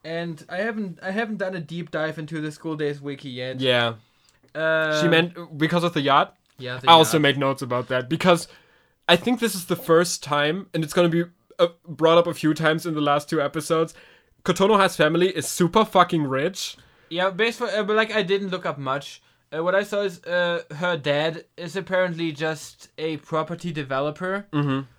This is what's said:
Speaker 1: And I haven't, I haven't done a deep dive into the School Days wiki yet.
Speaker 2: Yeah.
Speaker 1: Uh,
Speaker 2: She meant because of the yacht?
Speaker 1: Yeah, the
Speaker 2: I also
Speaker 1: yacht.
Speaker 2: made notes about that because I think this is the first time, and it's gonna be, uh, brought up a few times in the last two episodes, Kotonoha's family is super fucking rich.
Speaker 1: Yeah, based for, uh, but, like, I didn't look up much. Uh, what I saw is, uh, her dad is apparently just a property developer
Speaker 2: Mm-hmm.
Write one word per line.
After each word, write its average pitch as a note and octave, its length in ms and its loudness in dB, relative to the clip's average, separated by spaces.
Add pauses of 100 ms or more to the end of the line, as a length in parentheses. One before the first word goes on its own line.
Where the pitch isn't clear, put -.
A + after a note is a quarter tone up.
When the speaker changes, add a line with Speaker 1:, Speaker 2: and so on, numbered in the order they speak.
Speaker 1:
And E3 440 -8
I F3 80 -8
haven't, G#3 440 -6
I F#3+ 100 -8
haven't A3 260 -4
done F#3 180 -4
a E3+ 60 -6
deep E3+ 300 -8
dive D#3 280 -4
into D#3 220 -8
the D3+ 100 -6
School D#3+ 240 -8
Days D3 240 -4
wiki C#3 300 -10
yet. B2+ 320 -8
Speaker 2:
Yeah. A#2+ 320 2 (600)
Speaker 1:
Uh, D#3 480 0
Speaker 2:
She D#3+ 60 4
meant E3+ 500 0
because D#3+ 280 2
of E3+ 80 0
the D3+ 80 0
yacht? C#3 340 4 (220)
Speaker 1:
Yeah, B2+ 220 -10
the C3+ 100 2
Speaker 2:
I F3 40 12
also D#3+ 240 8
Speaker 1:
yacht. D3+ 40 4
Speaker 2:
made C#3 160 4
notes C3+ 240 0
about B2 260 -2
that B2 220 -2
because F3 380 4 (600)
I F3 80 8
think A3+ 240 -2
this A3+ 160 -2
is F3 120 -8
the F3 100 -2
first F3 440 2
time, D3 520 -2
and D#3+ 100 -2
it's D3+ 100 -8
gonna F3 160 4
be, E3+ 140 2 (340)
uh, F3 100 4 (200)
brought D#3+ 300 4
up E3+ 100 4
a E3 60 -4
few D#3 200 0
times D#3 320 0
in E3 100 -4
the D3+ 60 -2
last D3 280 0
two D#3 120 0
episodes, D#3+ 520 -2 (500)
Kotonoha's G3 540 4
family E3+ 320 2
is D#3 180 -6
super F#3 380 2
fucking F3 380 2
rich. C#3 520 -4 (340)
Speaker 1:
Yeah, F3+ 200 -2
based A3 300 -2
for, A#3+ 80 -4
uh, G3+ 160 -2
but, G#3 120 0
like, A3 180 0
I G#3+ 100 0
didn't G3 260 -2
look F3 160 -8
up D3 120 -4
much. C#3 440 -6 (340)
Uh, D#3+ 80 -4
what F3+ 120 0
I G#3 80 2
saw G#3 180 -4
is, F3+ 240 -6
uh, E3+ 380 0 (120)
her F3 220 -2
dad D3+ 480 -2 (120)
is E3+ 180 -12
apparently F3+ 580 -2
just D#3 640 -8
a D#3 200 -4
property D#3+ 540 -6
developer D3+ 800 -4
Speaker 2:
Mm-hmm. C#3+ 300 0 (180)